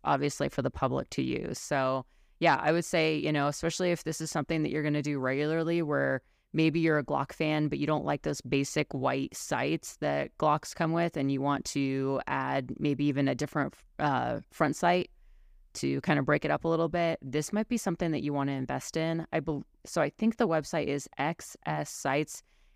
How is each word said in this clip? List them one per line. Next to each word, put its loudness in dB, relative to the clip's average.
obviously 0
for -4
the 0
public -2
to -2
use. -4
So, -2
yeah, 6
I 2
would 2
say, 2
you 0
know, 2
especially -2
if -2
this -6
is -4
something -2
that 0
you're -2
gonna 0
do -2
regularly, 0
where 0
maybe 4
you're 4
a 2
Glock -2
fan, 0
but -2
you 0
don't 0
like -2
those -4
basic 0
white -2
sights -4
that -2
Glocks 2
come 0
with, 0
and 0
you 0
want 0
to 0
add -2
maybe 0
even 2
a 2
different, -2
uh, 0
front 2
sight 2
to -2
kind 2
of 2
break 2
it 0
up 0
a 0
little 2
bit, 0
this -4
might 0
be 0
something -2
that -2
you -2
wanna 0
invest -4
in. -2
I 0
bel-, -4
so 0
I 2
think 0
the 4
website 0
is -2
X -4
S -4
Sights, -2